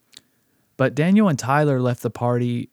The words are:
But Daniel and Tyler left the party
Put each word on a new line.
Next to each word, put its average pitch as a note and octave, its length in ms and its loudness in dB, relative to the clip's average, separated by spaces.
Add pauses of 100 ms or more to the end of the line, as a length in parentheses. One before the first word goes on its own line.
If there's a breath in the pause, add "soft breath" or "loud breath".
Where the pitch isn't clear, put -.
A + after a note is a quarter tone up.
(760 soft breath)
But C3 180 0
Daniel F#3+ 340 2
and C#3 100 0
Tyler C#3 420 0
left A#2+ 220 -2
the A2+ 80 -4
party A#2+ 640 -4